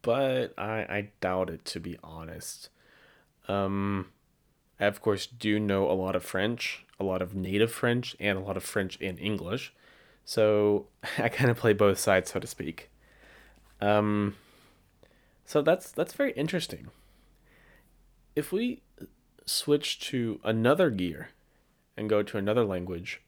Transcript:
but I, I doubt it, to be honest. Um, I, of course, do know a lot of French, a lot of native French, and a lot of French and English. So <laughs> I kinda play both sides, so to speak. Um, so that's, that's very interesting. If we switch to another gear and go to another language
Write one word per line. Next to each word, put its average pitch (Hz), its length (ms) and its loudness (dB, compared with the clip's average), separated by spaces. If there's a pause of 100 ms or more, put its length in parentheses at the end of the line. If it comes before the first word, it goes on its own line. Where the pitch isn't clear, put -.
but 127 560 2
I, 110 200 -4 (100)
I 101 200 -4 (120)
doubt 92 300 0
it, 82 160 -10
to - 140 -8
be 87 220 -10
honest. 80 680 -14 (760)
Um, 98 600 0 (720)
I, 101 60 2
of 104 140 0
course, 101 260 0
do 107 340 -2
know 98 280 2
a - 40 2
lot 95 240 0
of 90 80 -2
French, - 600 -4 (140)
a 98 60 -2
lot 92 180 0
of 90 120 -6
native 98 360 2
French, 120 480 -2
and 98 180 0
a 95 40 -4
lot 95 160 -4
of 92 80 -6
French 95 360 -2
and 90 180 -6
English. 104 540 -4 (520)
So 104 600 4 (160)
<laughs> - 160 -6
I 113 100 0
kinda 120 260 2
play 113 180 4
both 101 260 6
sides, 95 340 2
so 95 80 -4
to - 60 -10
speak. - 440 -10 (920)
Um, 104 560 2 (1080)
so 147 180 0
that's, 160 300 2
that's - 220 -4
very 277 180 0
interesting. 156 560 -4 (1500)
If 147 160 -2
we 240 320 -2 (640)
switch - 540 0
to 117 440 -2
another 127 460 4
gear 90 400 -4 (680)
and 107 140 -4
go 107 120 4
to 104 140 -6
another 107 280 2
language 92 640 -6